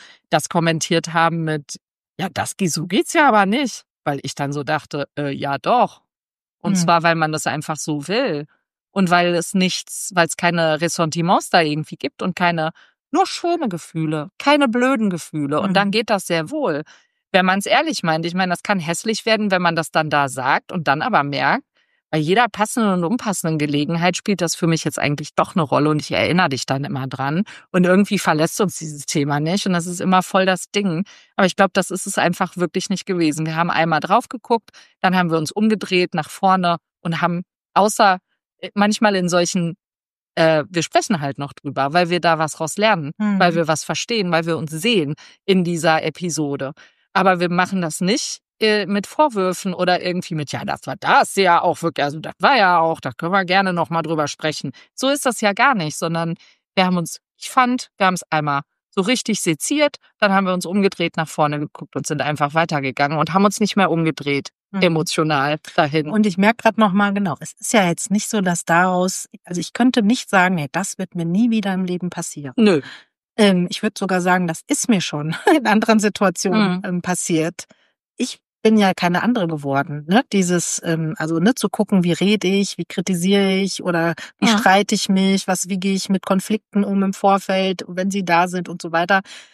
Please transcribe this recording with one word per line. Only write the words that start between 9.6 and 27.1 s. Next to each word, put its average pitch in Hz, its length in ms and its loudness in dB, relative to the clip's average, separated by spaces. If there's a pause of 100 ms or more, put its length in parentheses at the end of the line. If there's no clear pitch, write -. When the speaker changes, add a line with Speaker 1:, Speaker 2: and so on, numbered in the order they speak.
Speaker 1:
weil's 170 220 2
keine 165 440 0
Ressentiments 170 720 0
da 185 120 4
irgendwie 151 340 -4
gibt - 260 -8
und 185 140 -4
keine, 170 340 0 (420)
nur 349 140 2
schöne 330 420 -2
Gefühle, 160 720 -6
keine 285 300 2
blöden 247 420 0
Gefühle. 151 500 -4
Und 190 140 -2
dann 202 140 6
Speaker 2:
Mhm. 190 40 -2
Speaker 1:
geht 214 180 0
das 196 160 -2
sehr 165 240 -2
wohl, 208 320 -2 (500)
wenn 185 140 4
man's 196 200 0
ehrlich 302 360 2
meint. 165 240 0
Ich 170 80 -6
meine, 185 160 0
das 170 120 -4
kann 202 180 -2
hässlich 170 460 -4
werden, 214 240 0
wenn 180 120 0
man 165 140 2
das 160 140 -4
dann 156 200 0
da 143 180 2
sagt 131 440 -2
und 156 160 -4
dann 143 140 2
aber 196 200 2
merkt, 143 420 0 (480)
bei 156 60 0
jeder 196 300 2
passenden 208 440 -2
und 180 120 0
unpassenden 180 540 -2
Gelegenheit 151 580 0
spielt - 240 -2
das 170 160 -2
für 175 100 -2
mich 165 160 2
jetzt - 160 -4
eigentlich 147 380 -4
doch - 180 0
eine 175 80 2
Rolle 143 280 2
und 151 120 0
ich - 80 -10
erinnere 156 380 2
dich 135 180 -4
dann 139 160 -2
immer 139 240 -6
dran. 139 380 -2 (260)